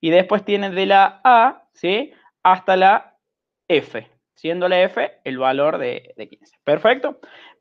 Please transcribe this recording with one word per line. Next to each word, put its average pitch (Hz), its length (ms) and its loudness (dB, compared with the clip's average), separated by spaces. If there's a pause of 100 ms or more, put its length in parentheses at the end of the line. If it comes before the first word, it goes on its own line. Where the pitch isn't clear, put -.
y 165 80 -4
después 185 340 0
tiene 202 280 -4
de 190 160 -4
la 196 360 2
A, 247 380 2 (120)
¿sí? 208 380 -6 (300)
Hasta 185 340 2
la 190 360 2 (560)
F, 127 400 -4 (280)
siendo 175 340 -6
la 180 140 0
F - 280 -6 (120)
el 131 160 -10
valor 139 400 -2
de, - 380 -10
de 107 120 -18
quince. - 340 -20
¿Perfecto? 247 560 -2 (420)